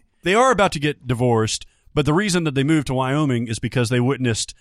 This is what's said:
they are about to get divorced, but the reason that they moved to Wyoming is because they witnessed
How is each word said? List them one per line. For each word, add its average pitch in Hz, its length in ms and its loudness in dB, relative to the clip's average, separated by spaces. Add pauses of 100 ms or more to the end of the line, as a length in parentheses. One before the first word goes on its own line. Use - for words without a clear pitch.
(240)
they 175 100 0
are 247 160 4
about 196 220 2
to 160 80 -8
get 143 260 -4
divorced, 117 600 0 (260)
but 147 140 0
the 151 60 2
reason 180 320 0
that 139 100 -4
they 135 80 0
moved 151 240 0
to 131 80 -4
Wyoming 131 520 -2
is 113 120 -6
because 120 300 -2
they 123 100 0
witnessed 123 600 -2